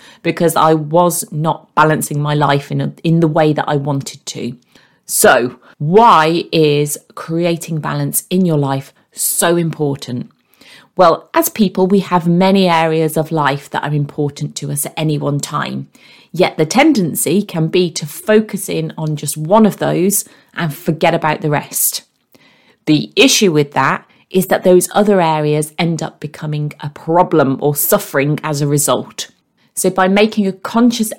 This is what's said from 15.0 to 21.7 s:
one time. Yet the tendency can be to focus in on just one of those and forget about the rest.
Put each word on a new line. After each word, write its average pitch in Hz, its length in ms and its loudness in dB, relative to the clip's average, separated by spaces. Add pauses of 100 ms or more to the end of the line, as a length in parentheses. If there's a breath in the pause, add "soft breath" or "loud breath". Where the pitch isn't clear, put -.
one 143 200 -2
time. 135 500 -8 (420 soft breath)
Yet 170 260 0
the 156 80 0
tendency 202 800 2
can 165 240 -4
be 175 240 0
to 165 160 -10
focus 214 600 -2
in 160 300 -6
on 156 180 -4
just 147 220 -8
one 190 300 4
of 165 100 -4
those 160 500 -2 (280 soft breath)
and 151 180 -4
forget 165 400 0
about 160 280 -2
the 156 100 -2
rest. - 520 -4 (840 soft breath)